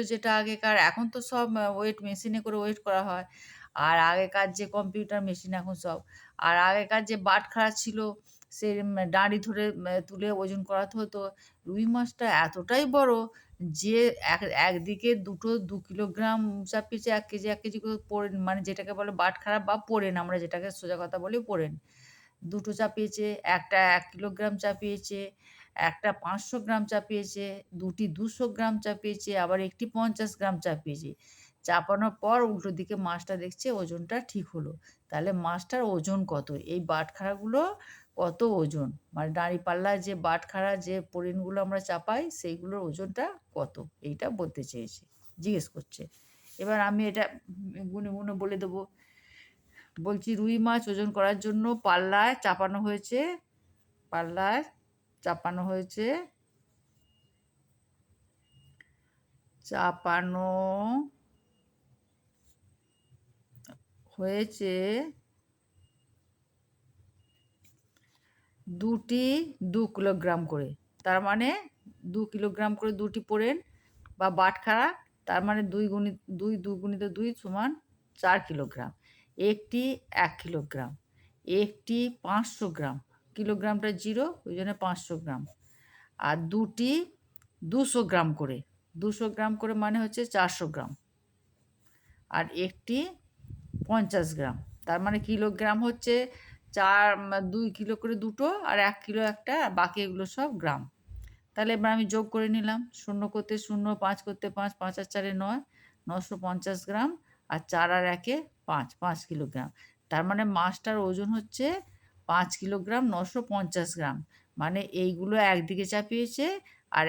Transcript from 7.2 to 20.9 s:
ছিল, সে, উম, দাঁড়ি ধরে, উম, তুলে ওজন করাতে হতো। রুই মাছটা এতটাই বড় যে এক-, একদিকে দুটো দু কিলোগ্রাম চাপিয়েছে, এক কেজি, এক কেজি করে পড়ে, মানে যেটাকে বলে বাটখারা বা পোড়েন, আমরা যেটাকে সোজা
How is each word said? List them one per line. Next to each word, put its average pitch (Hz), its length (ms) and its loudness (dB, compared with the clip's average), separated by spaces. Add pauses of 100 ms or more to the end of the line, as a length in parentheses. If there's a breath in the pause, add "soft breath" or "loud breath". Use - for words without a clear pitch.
ছিল, 214 280 -4 (540 soft breath)
সে, - 200 -4
উম, 202 240 -2 (120)
দাঁড়ি 196 300 6
ধরে, 208 280 -2
উম, 180 180 -4 (160)
তুলে 196 300 -6
ওজন 196 320 -2
করাতে 196 340 -2
হতো। 208 220 -4 (460 soft breath)
রুই 196 200 0
মাছটা 240 400 2 (120)
এতটাই 180 500 4
বড় 262 260 6 (580 loud breath)
যে 196 260 2 (280)
এক-, 170 340 2
একদিকে 185 560 2
দুটো 196 340 -4 (100)
দু 190 200 -6
কিলোগ্রাম 208 600 -2 (260)
চাপিয়েছে, 220 460 -4
এক 214 160 0
কেজি, 208 200 -6
এক 208 140 -2
কেজি 220 180 -6
করে 220 180 -4 (100)
পড়ে, 208 200 -2 (100)
মানে 190 240 0
যেটাকে 190 320 -6
বলে 202 180 -4
বাটখারা 190 480 2
বা 202 200 0
পোড়েন, 208 380 0
আমরা 180 220 -2
যেটাকে 175 320 -6
সোজা 180 260 -6